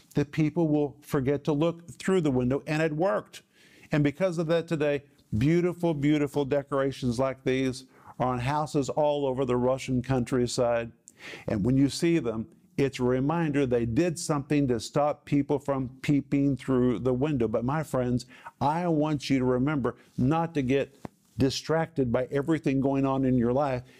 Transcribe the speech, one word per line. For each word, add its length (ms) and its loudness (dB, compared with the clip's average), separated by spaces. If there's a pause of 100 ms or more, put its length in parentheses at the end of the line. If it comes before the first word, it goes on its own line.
(160)
that 160 -2
people 360 0
will 340 0
forget 420 -2
to 100 0
look 380 -2
through 300 0
the 100 0
window." 340 0
And 160 -2
it 120 0
worked. 500 -4 (480)
And 120 2
because 360 0
of 80 -2
that 200 0
today, 360 -2 (340)
beautiful, 560 2
beautiful 520 0
decorations 720 -2
like 240 -2
these 420 -2 (340)
are 100 0
on 100 0
houses 500 -2
all 380 0
over 180 0
the 100 0
Russian 460 0
countryside. 880 0 (560)
And 160 -2
when 140 2
you 120 4
see 280 0
them, 300 -4 (280)
it's 240 0
a 40 -2
reminder 640 2
they 180 2
did 320 0
something 500 0
to 120 2
stop 460 -2
people 340 0
from 300 -4 (120)
peeping 560 0
through 420 2
the 140 0
window. 340 0
But 180 -2
my 180 -2
friends, 420 -2 (340)
I 280 0
want 420 0
you 80 4
to 80 2
remember 500 0 (220)
not 380 0
to 80 0
get 440 -2 (300)
distracted 720 -2
by 200 0
everything 500 0
going 240 2
on 200 0
in 120 2
your 160 2
life 300 0 (160)